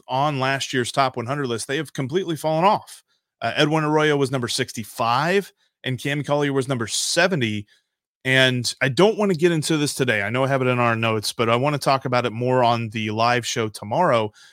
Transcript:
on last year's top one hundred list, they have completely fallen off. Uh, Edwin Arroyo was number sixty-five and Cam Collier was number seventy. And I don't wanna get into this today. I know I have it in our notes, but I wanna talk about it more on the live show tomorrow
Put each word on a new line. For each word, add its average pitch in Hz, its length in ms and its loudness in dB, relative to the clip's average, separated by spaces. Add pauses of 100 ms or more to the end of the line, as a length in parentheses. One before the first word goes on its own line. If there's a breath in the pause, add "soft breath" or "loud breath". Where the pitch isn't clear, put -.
on 139 320 0
last 131 360 -2
year's 123 180 -2
top 135 240 0
one 120 80 -4
hundred 139 220 -4
list, 117 200 -6
they 139 120 -4
have 151 160 -8
completely 160 420 -4
fallen 160 300 0
off. - 360 -2 (380)
Uh, 117 160 -2
Edwin 151 260 2
Arroyo 151 360 2
was 135 120 0
number 127 160 -4
sixty-five 127 1040 -2 (340)
and 127 140 -4
Cam 143 240 -4
Collier 143 300 0
was 131 160 0
number 120 180 -2
seventy. 120 800 0 (600)
And 131 540 4
I 131 80 2
don't 175 300 4
wanna 202 160 2
get 170 180 2
into 160 260 0
this 147 160 -2
today. 117 280 0
I 101 80 -4
know 131 140 0
I 131 40 0
have 135 140 0
it 127 60 2
in 123 100 2
our 120 160 4
notes, 113 380 -2
but 117 160 0
I 117 80 4
wanna 143 220 0
talk 135 260 0
about 123 220 0
it 110 60 -4
more 123 300 0
on 117 280 2
the 110 200 -4
live 117 360 0
show 113 220 -4
tomorrow 117 640 0 (220 soft breath)